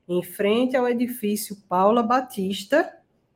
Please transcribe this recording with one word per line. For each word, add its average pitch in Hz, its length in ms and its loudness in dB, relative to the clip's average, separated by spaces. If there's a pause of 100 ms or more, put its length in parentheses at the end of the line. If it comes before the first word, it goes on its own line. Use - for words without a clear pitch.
em 175 160 -2
frente 240 520 0
ao 247 120 2
edifício 214 680 -4 (120)
Paula 196 340 4
Batista, 240 880 -2 (440)